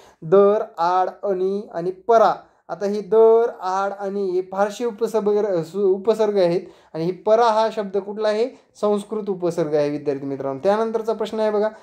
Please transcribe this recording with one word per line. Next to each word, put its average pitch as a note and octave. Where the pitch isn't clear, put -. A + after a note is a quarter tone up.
दर, G3+
आड, F3+
आणि, G3
आणि E3+
परा. G#3
आता F3+
ही G#3
दर, A3+
आड F#3+
आणि G3
हे F3+
फारसी G3+
उपसर्ग, G#3
सु-, F#3+
उपसर्ग G#3
आहेत F3
आणि D#3+
ही F3+
परा G#3+
हा A3
शब्द G3+
कुठला G#3
आहे? G#3+
संस्कृत G#3
उपसर्ग F3
आहे D3
विद्यार्थी C#3+
मित्रांनो. C3+
त्यानंतरचा A3
प्रश्न G#3+
आहे G#3+
बघा, G#3